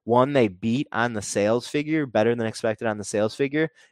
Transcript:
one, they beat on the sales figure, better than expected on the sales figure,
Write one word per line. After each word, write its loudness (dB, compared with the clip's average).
one, 4
they 4
beat -2
on 0
the -6
sales 0
figure, -2
better 2
than -2
expected -4
on -2
the -8
sales -2
figure, -2